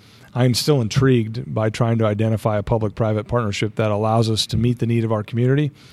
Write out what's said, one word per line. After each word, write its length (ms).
I'm 180
still 300
intrigued 720
by 160
trying 280
to 80
identify 520
a 40
public-private 640
partnership 480
that 140
allows 400
us 180
to 80
meet 220
the 80
need 180
of 80
our 100
community, 480